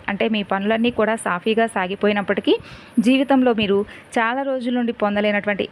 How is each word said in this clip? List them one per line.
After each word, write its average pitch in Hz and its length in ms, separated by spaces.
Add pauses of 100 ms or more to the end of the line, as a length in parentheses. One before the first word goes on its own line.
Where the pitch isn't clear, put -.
అంటే 202 200
మీ 214 140
పనులన్నీ 214 480
కూడా 226 260
సాఫీగా 220 500
సాగిపోయినప్పటికీ 208 920 (400)
జీవితంలో 254 540
మీరు 202 320 (240)
చాలా 247 340
రోజుల 262 320
నుండి 240 240
పొందలేనటువంటి 208 720